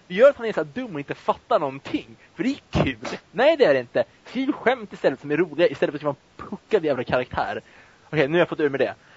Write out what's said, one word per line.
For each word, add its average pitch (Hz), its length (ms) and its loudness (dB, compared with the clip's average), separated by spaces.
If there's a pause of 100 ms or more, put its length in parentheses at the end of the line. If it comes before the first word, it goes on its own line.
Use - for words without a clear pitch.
vi 180 80 -8
gör 247 140 8
att 269 80 2
han 233 80 -8
är 208 80 -2
så - 60 -2
här 156 140 -4
dum 247 200 -8
och 147 60 -6
inte 143 160 -8
fattar - 440 0
någonting. 135 560 -6 (200)
För 170 80 -6
det 240 60 0
är - 340 -2
kul." 127 140 -2 (340)
Nej, 285 260 4
det 262 80 0
är 151 80 4
det 131 60 2
inte. 123 240 -2 (260)
Skriv 262 220 -4
skämt 226 420 -2
istället 160 280 -2
som 143 100 -8
är 147 60 0
roliga, 160 300 0
istället 147 260 -2
för 147 60 -10
att 147 40 -12
vara 143 120 -2 (220)
en - 120 -16
puckad - 360 -2
jävla 127 180 0
karaktär. 117 580 -2 (480)
Okej, 151 180 2
nu 151 60 -2
har 175 60 4
jag 165 100 4
fått 160 100 -6
ur 147 100 2
med 135 100 -2
det. 104 140 2 (240)